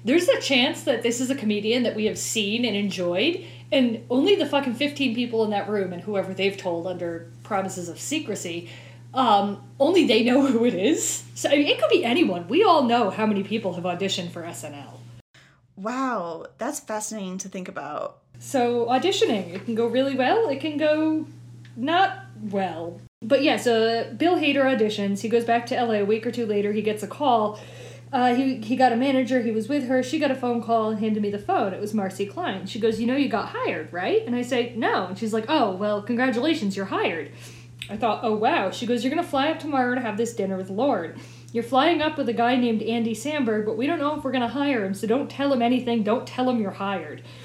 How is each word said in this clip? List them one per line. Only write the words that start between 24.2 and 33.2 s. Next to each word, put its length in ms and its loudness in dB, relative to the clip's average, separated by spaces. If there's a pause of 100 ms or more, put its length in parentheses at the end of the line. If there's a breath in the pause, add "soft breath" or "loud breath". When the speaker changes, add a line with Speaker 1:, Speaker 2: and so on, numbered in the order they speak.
Speaker 1:
Hader 300 2
auditions, 560 0
he 80 -4
goes 160 2
back 220 0
to 100 -4
L 140 0
A 100 2
a 40 2
week 220 0
or 40 -2
two 140 -4
later, 280 0
he 80 0
gets 220 -2
a 40 -6
call. 520 2 (520 loud breath)
Uh, 240 4
he, 220 2
he 180 -2
got 160 6
a 60 2
manager, 440 2
he 80 0
was 180 -2
with 200 -2
her, 160 2
she 160 -2
got 100 2
a 60 0
phone 260 -2
call 300 2
and 80 -4
handed 240 0
me 80 0
the 80 -6
phone. 340 0
It 80 -8
was 140 -4
Marcy 320 -2
Klein. 400 -6
She 120 -8
goes, 200 0
"You 80 0
know 80 2
you 140 2